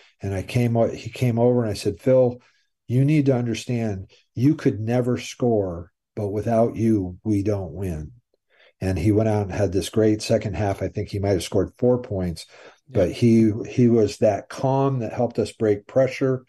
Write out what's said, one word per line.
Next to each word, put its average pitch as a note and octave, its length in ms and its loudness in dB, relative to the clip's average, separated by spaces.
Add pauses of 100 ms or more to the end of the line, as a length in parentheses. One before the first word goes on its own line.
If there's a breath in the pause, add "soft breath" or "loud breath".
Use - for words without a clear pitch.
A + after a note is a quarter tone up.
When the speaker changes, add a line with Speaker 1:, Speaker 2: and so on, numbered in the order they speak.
(200 soft breath)
Speaker 1:
And G2 140 -6
I F#2 80 -4
came A#2+ 340 0
o-, A#2 120 2
he - 200 -10
came A#2 300 -2
over B2 240 4
and A2 80 -4
I G2+ 40 -4
said, G#2 240 -4
"Phil, B2+ 440 2 (460 soft breath)
you C3 180 2
need D3 200 2
to C3+ 100 4
understand A2+ 760 -4 (240 soft breath)
you C#3 200 2
could A#2 260 -2
never A#2+ 360 0
score, G2 760 -4 (220)
but G#2 140 -4
without G#2+ 480 0
you, G2 480 0
we G#2 180 0
don't G2 300 -4
win." E2 400 -8 (680 soft breath)
And F#2 180 0
he G2+ 140 2
went A2 160 2
out G#2 140 2
and F#2 100 -6
had G2 200 0
this F#2 180 -2
great G#2+ 320 2
second G#2+ 340 -2
half. G2 260 -2
I F#2+ 60 -4
think G2+ 200 -8
he G2+ 120 -6
might G2 100 0
have F2+ 140 0
scored F2+ 340 -2
four B2 240 2
points, F2+ 440 -6 (420 loud breath)
Speaker 2:
Yeah. B2+ 100 -4
Speaker 1:
but - 140 2
he, A2+ 400 4 (160)
he B2 180 2
was A2+ 320 2
that G#2 300 0
calm C3+ 500 0
that A2 140 -6
helped B2 260 -2
us G#2+ 140 -2
break G#2 340 0
pressure. C3 640 0